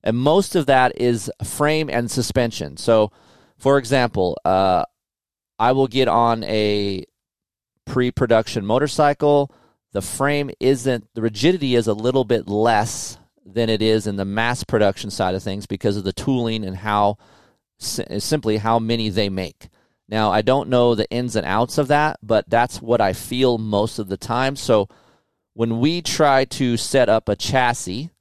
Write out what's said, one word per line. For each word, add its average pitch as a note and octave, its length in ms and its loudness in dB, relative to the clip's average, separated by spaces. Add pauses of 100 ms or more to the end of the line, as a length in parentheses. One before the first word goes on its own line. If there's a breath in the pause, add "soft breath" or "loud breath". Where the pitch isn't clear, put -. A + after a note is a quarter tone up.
And A2+ 140 0
most D#3 360 2
of D#3 120 2
that B2+ 340 4
is A#2+ 320 0 (100)
frame D3+ 480 0
and A#2+ 220 -2
suspension. A#2 640 -4
So, G#2+ 360 2 (460 soft breath)
for C#3 200 2
example, A2+ 680 0
uh, F#2 400 2 (760)
I A#2 140 2
will C3+ 160 2
get B2 220 0
on A#2 340 2
a G#2 600 -2 (800)
pre-production A#2 800 0
motorcycle. C#3+ 840 2 (440 soft breath)
The G2 80 -2
frame C#3+ 580 -2
isn't, B2 540 0
the A#2 80 -6
rigidity B2+ 540 0
is A2+ 120 2
a G#2+ 60 0
little B2 320 0
bit A2 240 -2
less A2 680 0 (280)
than A2 240 -4
it A2 120 0
is A2 260 2
in G2+ 100 -6
the G2 80 -4
mass A2+ 400 -2
production G2+ 440 0
side F#2 260 -2
of F#2 60 -6
things G2+ 260 -8
because G2+ 280 -2
of G2+ 80 -6
the F#2+ 80 -4
tooling A#2 540 -2
and F#2+ 100 -8
how G#2 420 0 (640 soft breath)
si-, - 400 -8
simply A#2 380 -2
how A2+ 200 0
many A2+ 300 -2
they G2+ 220 -2
make. F#2+ 400 -10 (400)
Now, G#2+ 220 0
I G#2+ 100 2
don't A#2+ 280 0
know A#2+ 260 4
the G#2 160 -4
ins A#2+ 240 -6
and F#2+ 100 -2
outs A2 320 0
of C3+ 120 0
that, D3 340 2
but A2 260 0
that's A#2 320 0
what A#2 200 0
I F#2+ 120 2
feel B2 440 0
most A2 420 -2
of G#2 80 -6
the F#2+ 100 -4
time. C3 380 -2
So G#2+ 320 2 (680 soft breath)
when A2+ 260 -4
we E3 220 0
try C3+ 440 2
to A#2+ 320 -2
set B2 320 2
up A2 200 2
a G2+ 60 0
chassis B2+ 720 -2 (120)